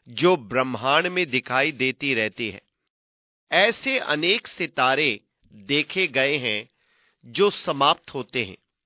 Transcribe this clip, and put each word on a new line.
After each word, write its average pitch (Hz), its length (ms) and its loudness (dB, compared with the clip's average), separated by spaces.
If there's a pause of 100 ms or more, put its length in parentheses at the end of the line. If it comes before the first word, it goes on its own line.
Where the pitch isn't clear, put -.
जो 156 280 2
ब्रह्मांड 131 720 0
में 180 240 -2
दिखाई 131 420 0
देती 131 420 -4
रहती 110 360 -2
है। 98 120 -14 (880)
ऐसे 226 460 2
अनेक 165 480 0
सितारे 135 760 0 (320)
देखे 143 540 -2
गए 135 300 0
हैं 117 320 -4 (560)
जो 139 260 2
समाप्त 147 640 0
होते 127 300 -6
हैं। 92 120 -12 (300)